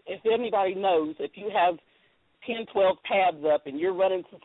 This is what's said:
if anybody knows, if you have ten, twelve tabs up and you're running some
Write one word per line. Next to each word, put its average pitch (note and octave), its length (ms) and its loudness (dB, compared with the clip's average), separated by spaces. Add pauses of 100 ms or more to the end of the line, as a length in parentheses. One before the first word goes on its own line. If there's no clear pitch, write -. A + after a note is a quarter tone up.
if F#3 200 -12
anybody A3 500 0
knows, E3 440 0
if C#3+ 180 -8
you G3+ 120 -10
have F3+ 300 2 (640)
ten, A#3 220 -8
twelve F#3+ 360 2
tabs F3+ 400 0
up D3+ 240 2
and C#3+ 120 -8
you're F3+ 140 0
running F#3 380 0
some - 140 -20